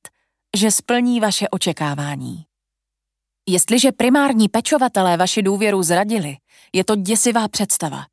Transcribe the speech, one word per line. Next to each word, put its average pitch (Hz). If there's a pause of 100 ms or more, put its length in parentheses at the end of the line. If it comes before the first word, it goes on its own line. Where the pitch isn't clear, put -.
(580)
že 208
splní 240
vaše 208
očekávání. 143 (1040)
Jestliže 226
primární 254
pečovatelé 220
vaši 185
důvěru 196
zradili, 175 (360)
je 185
to 214
děsivá 220
představa. 147